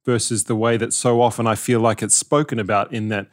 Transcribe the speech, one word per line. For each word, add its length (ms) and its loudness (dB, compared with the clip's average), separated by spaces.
versus 400 -2
the 120 -2
way 200 2
that 160 -4
so 300 2
often 240 0
I 80 2
feel 260 0
like 220 0
it's 120 0
spoken 440 0
about, 340 -2
in 160 -4
that 240 -4